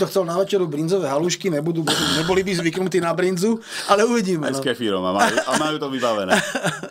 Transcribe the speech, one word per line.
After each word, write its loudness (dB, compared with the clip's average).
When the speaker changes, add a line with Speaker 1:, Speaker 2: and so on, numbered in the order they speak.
Speaker 1:
to -2
chcel 2
na -2
večeru 0
brinzové 0
halušky, -2
nebudú, 0
neboli 2
by 0
zvyknutí 0
na 0
brinzu, 2
ale 4
uvidíme, 2
Speaker 2:
Aj 0
s -2
Speaker 1:
no. -4
Speaker 2:
kefírom 0
a 0
majú, 2
a -4
majú 0
to -2
vybavené. 0
Speaker 1:
<laughs> 0